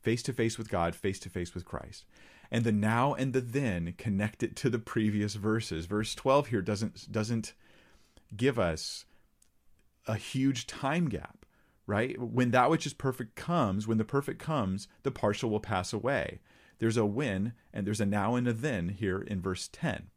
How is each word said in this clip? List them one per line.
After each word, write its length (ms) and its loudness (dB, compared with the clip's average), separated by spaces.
Face 160 2
to 120 -4
face 260 0
with 100 -8
God, 240 2
face 240 -2
to 140 -12
face 240 -6
with 100 -8
Christ. 400 -10
And 120 2
the 80 4
now 440 4
and 180 0
the 80 4
then 560 0
connect 460 0
it 140 -4
to 120 2
the 80 2
previous 560 0
verses. 540 -2
Verse 260 -2
twelve 360 2
here 120 2
doesn't, 500 -4
doesn't 440 -2
give 220 2
us 460 -2
a 100 0
huge 520 0
time 420 -2
gap, 340 -8
right? 340 0
When 300 2
that 180 6
which 160 2
is 80 -6
perfect 420 -4
comes, 520 0
when 100 2
the 80 2
perfect 340 -2
comes, 480 -2
the 80 -2
partial 400 0
will 100 0
pass 320 -2
away. 480 -2
There's 200 2
a 80 4
when, 480 -2
and 140 -4
there's 140 0
a 40 2
now 300 2
and 120 2
a 60 2
then 360 -2
here 300 -2
in 220 -4
verse 260 -4
ten. 500 -6